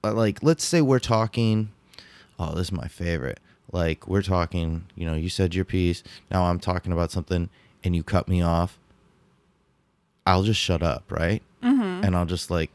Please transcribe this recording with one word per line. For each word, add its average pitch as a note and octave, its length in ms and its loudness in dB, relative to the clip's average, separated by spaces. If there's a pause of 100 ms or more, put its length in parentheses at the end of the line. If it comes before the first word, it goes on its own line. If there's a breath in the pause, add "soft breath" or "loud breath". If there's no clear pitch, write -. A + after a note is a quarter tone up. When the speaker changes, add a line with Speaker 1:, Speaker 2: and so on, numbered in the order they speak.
Speaker 1:
uh, G#2+ 100 0
like, A2 300 0
let's D#3 200 2
say E3+ 180 2
we're C3 180 4
talking, A2 720 0 (680 loud breath)
oh, D#2+ 160 -4
this F2 140 -2
is F#2+ 40 -6
my C#2+ 160 -6
favorite. D#2+ 520 -6 (320 soft breath)
Like, E2 360 -2
we're G2 140 2
talking, F2 640 -2 (100)
you F2 100 -8
know, D#2+ 100 -2
you E2 140 -2
said F2+ 260 0
your F#2 100 0
piece. F2 380 0 (260 loud breath)
Now F#2 140 2
I'm F2 160 2
talking F2+ 320 -4
about E2+ 200 0
something, F2 380 -2 (340 soft breath)
and F2 120 0
you E2 80 0
cut - 240 0
me F2+ 140 2
off. E2+ 360 0 (1500)
I'll F#2 180 4
just G#2+ 160 2
shut E2+ 240 0
up, - 260 -4
right? F2 320 -2 (220)
Speaker 2:
Mm-hmm. A3 400 2
Speaker 1:
And F#2+ 120 2
I'll F2 100 2
just, F2 260 -6
like, E2 240 -2